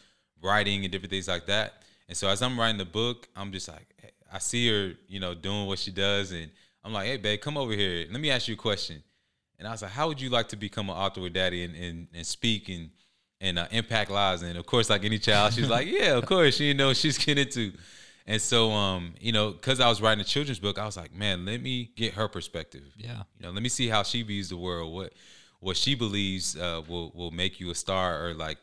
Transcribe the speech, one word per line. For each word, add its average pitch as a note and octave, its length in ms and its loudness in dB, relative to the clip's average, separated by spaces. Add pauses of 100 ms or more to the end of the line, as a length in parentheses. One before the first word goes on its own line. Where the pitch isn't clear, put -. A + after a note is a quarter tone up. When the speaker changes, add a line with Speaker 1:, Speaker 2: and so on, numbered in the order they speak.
(400)
Speaker 1:
writing G2+ 440 2
and F2+ 80 -4
different F#2 180 -6
things F#2+ 160 -4
like F2+ 200 -2
that. G#2 360 0 (260)
And - 80 -10
so G2 120 0
as G2+ 140 2
I'm B2+ 180 0
writing A2+ 180 2
the G2 60 -4
book, A2+ 500 -2
I'm G2 160 -8
just F#2 160 -8
like, D#2 220 -16 (440)
I G2 60 -8
see A#2+ 300 2
her, G2+ 240 2 (160)
you F#2+ 120 -8
know, F2+ 140 -4
doing G2 320 -4
what F#2+ 120 -2
she - 140 -6
does, G2 400 0
and E2 180 -8 (340)
I'm G#2+ 80 -10
like, G2+ 140 -4
"Hey, C3 100 -2
babe, G#2 240 -2
come D3 160 -6
over C3 160 -2
here. F2+ 380 0
Let A#2+ 100 -6
me D3+ 100 0
ask B2 180 0
you A2+ 60 -4
a - 20 -6
question." F#2+ 460 -2 (560)
And G2 100 -10
I - 20 -6
was G#2+ 120 -10
like, G2+ 100 -10
"How D3 160 0
would D3 120 -4
you C3 100 -6
like A#2 180 2
to - 80 -10
become G2+ 340 -4
an E2+ 60 -4
author F#2+ 240 -2
with F2+ 120 -4
daddy F2+ 320 0
and, E2+ 120 -8
and, E2+ 360 -8
and E2+ 140 -10
speak A2 420 0
and, E2+ 220 -8 (500)
and, F#2 180 0
uh, E2+ 120 -2
impact A2 400 0
lives?" F#2+ 320 2
And F2 160 -6
of G#2 80 -8
course, A#2 240 4
like G2+ 140 4
any G#2+ 160 2
child, G#2+ 340 6
she's A#2+ 140 2
like, B2 180 2
"Yeah, G#3 320 4
of A#2 80 0
course." E3 300 6
She D3 120 0
didn't C#3 100 2
know C#3 100 6
what B2+ 80 4
she's D3+ 220 2
getting C#3+ 280 2
into. A2+ 260 -4 (540)
And G#2+ 160 0
so, A2+ 300 4
um, F#2+ 480 0
you A2+ 100 -2
know, G#2+ 220 4
'cause B2+ 260 -2
I B2 100 6
was G#2+ 140 4
writing A2 180 6
a G2 40 -4
children's C#3 340 -2
book, G2 180 -2
I G#2 100 -4
was F2 100 -8
like, D#2+ 180 -14
"Man, F#2+ 300 -2
let A#2 180 -6
me B2+ 340 -6
get A2 180 -2
her G#2+ 120 0
perspective." D2+ 720 -10
Speaker 2:
Yeah. A2 260 -12 (160)
Speaker 1:
You - 80 -14
know, F2 60 -10
let G2+ 100 -4
me B2 60 0
see A#2+ 200 0
how G#2+ 140 4
she A#2+ 200 0
views G2+ 260 -4
the F#2 80 -8
world, E2+ 360 -4
what, F2+ 200 -8 (480)
what F#2 160 -2
she C#3 180 2
believes, G2+ 600 -2
uh, E2+ 320 -4
will, E2+ 260 -8
will F2 160 -8
make F2+ 300 -4
you F2+ 100 -6
a E2 60 -6
star F2+ 500 0
or, E2+ 80 -6
like, D#2 280 -8